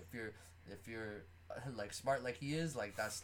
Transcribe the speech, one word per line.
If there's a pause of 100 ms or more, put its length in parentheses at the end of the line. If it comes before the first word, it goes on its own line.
If
you're, (380)
if
you're, (240)
<laughs>
like,
smart
like
he
is,
like,
that's,